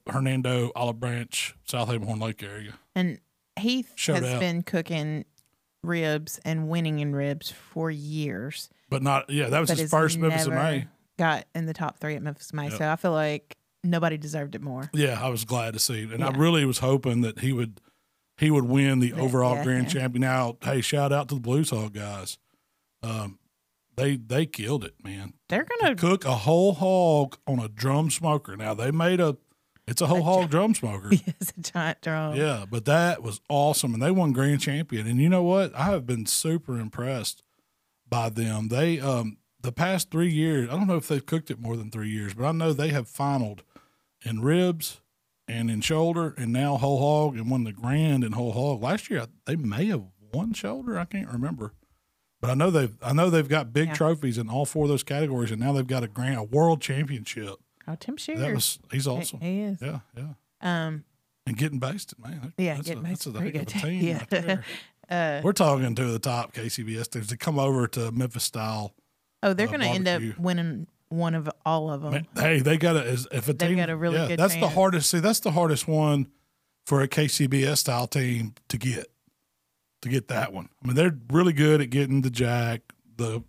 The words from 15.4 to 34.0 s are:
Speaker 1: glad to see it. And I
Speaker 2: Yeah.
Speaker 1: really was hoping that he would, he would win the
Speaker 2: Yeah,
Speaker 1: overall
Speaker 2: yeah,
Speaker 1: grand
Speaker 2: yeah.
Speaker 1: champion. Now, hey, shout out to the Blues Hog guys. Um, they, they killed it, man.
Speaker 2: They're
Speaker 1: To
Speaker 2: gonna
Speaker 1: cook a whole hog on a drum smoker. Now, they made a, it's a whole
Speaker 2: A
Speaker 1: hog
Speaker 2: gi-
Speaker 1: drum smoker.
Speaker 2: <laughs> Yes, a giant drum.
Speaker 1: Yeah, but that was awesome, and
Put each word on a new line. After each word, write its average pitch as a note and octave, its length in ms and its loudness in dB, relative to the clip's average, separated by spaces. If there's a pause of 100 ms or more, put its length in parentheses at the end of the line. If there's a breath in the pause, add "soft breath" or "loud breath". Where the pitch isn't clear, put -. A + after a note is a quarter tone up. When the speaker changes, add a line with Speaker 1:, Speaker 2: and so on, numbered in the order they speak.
Speaker 1:
glad A#2 280 -2
to G#2+ 60 -4
see A2 240 -2
it. A2 80 -10
And A#2+ 120 -2
I C3+ 80 0
Speaker 2:
Yeah. C3 60 -2
Speaker 1:
really D#3+ 280 4
was B2+ 140 0
hoping C3 420 2
that A2 180 -2
he C3+ 140 0
would, A2+ 260 -4 (580)
he D#3 140 4
would C#3 140 4
win C3+ 340 4
the B2 100 4
Speaker 2:
Yeah, B2 120 -4
Speaker 1:
overall B2+ 340 4
Speaker 2:
yeah, - 80 -2
Speaker 1:
grand B2+ 220 2
Speaker 2:
yeah. D3 160 -2
Speaker 1:
champion. B2 200 -2
Now, C3 400 0
hey, C3+ 200 -2
shout C#3+ 320 2
out C#3+ 160 0
to C#3+ 60 -4
the B2+ 60 -4
Blues C3+ 300 0
Hog G#2+ 220 -4
guys. G2+ 440 -10 (680)
Um, G#2+ 360 -8 (560)
they, C#3 220 2
they B2 280 0
killed A#2 380 -4
it, D2 200 -12
man. G2 300 -12 (160)
Speaker 2:
They're A3+ 140 0
Speaker 1:
To A#4+ 180 -6
Speaker 2:
gonna D4 140 4
Speaker 1:
cook F3 300 2
a C3 100 2
whole E3+ 380 4
hog E3 640 2 (100)
on C3 120 0
a A2 80 -4
drum C3+ 420 0
smoker. D3 460 -2
Now, G#2+ 180 -4
they A#2 180 -2
made E3+ 280 4
a, D#3 180 2 (500)
it's A#2+ 140 -2
a D#3+ 60 4
whole F3 120 6
Speaker 2:
A D#3+ 40 2
Speaker 1:
hog F#3 200 4
Speaker 2:
gi- E3 80 -2
Speaker 1:
drum G3+ 240 4
smoker. G2+ 340 -4
Speaker 2:
<laughs> - 20 4
Yes, - 460 0
a F3 40 -12
giant D#3+ 400 -4
drum. D#3 340 -4
Speaker 1:
Yeah, C#3 340 0
but A2+ 160 -4
that E3 380 4
was G#2+ 260 -8
awesome, C#3+ 440 2
and A2+ 80 -2